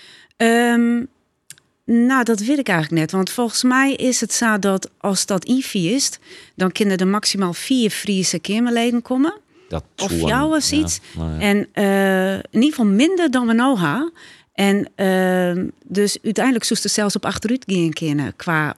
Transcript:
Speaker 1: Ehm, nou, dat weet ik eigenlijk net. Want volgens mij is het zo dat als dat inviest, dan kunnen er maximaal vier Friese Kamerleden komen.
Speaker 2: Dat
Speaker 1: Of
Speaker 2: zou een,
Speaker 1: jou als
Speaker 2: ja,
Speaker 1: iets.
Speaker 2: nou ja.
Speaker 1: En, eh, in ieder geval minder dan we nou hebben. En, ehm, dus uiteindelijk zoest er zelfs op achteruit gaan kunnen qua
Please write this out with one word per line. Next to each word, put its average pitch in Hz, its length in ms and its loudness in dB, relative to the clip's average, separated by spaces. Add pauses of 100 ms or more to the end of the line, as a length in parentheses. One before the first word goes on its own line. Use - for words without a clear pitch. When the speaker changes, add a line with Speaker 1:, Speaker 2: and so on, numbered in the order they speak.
(360)
Speaker 1:
Ehm, 233 680 2 (800)
nou, 240 400 2
dat 220 160 0
weet 269 180 0
ik 254 100 -2
eigenlijk 165 320 0
net. 156 120 -2
Want 190 180 0
volgens 240 320 -2
mij 262 320 2
is 247 260 -2
het 220 120 -4
zo 220 260 0
dat 190 400 0
als 190 280 -2
dat 190 180 -2
inviest, 247 760 -2 (360)
dan 185 180 0
kunnen 202 260 0
er 185 100 0
maximaal 196 440 -2
vier 240 380 0
Friese 190 480 -2
Kamerleden 233 640 0
komen. 277 320 0 (340)
Speaker 2:
Dat 160 160 -6 (120)
Speaker 1:
Of 196 140 -2
Speaker 2:
zou 165 100 -2
een, - 60 0
Speaker 1:
jou 285 280 2
als 302 160 0
Speaker 2:
ja, 285 60 0
Speaker 1:
iets. 302 240 -2 (160)
Speaker 2:
nou 80 160 -4
ja. 78 60 -6
Speaker 1:
En, 101 340 2
eh, 190 640 2
in 190 80 -6 (100)
ieder 240 160 4
geval 285 160 0
minder 311 460 2
dan 247 160 0
we 226 60 2
nou 247 260 2
hebben. 185 340 0 (420)
En, 196 400 2
ehm, 185 720 0 (180)
dus 202 380 -2
uiteindelijk 220 420 0
zoest - 200 -2
er 196 60 -2
zelfs 208 260 0
op - 80 -6
achteruit 233 420 -4
gaan 170 260 0
kunnen 147 440 -2
qua 156 420 -2